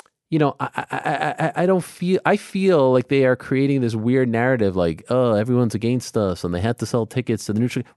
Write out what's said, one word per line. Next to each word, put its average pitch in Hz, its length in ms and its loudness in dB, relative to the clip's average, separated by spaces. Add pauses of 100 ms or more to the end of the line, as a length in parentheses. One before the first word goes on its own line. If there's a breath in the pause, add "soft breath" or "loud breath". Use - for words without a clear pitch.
(360)
you 156 40 2
know, 147 200 2
I, - 160 -6
I, - 160 -4
I, 151 540 -4
I, 165 180 -2
I - 20 2
don't 185 180 2
feel, 180 360 -2 (140)
I - 20 2
feel 185 560 2
like 127 160 2
they 139 220 2
are 127 80 2 (100)
creating 135 320 2
this 113 160 0
weird 123 320 0
narrative, 113 480 2
like, 85 220 0 (120)
"Oh, 123 220 2 (120)
everyone's 123 320 0
against 117 420 -4
us 95 260 -2
and 90 100 -4
they 87 60 -2 (100)
had 120 100 -2
to 113 60 -4
sell 113 200 0
tickets 117 400 -4
to 107 80 -4
the 104 80 0
neutral." 123 240 -4 (120 soft breath)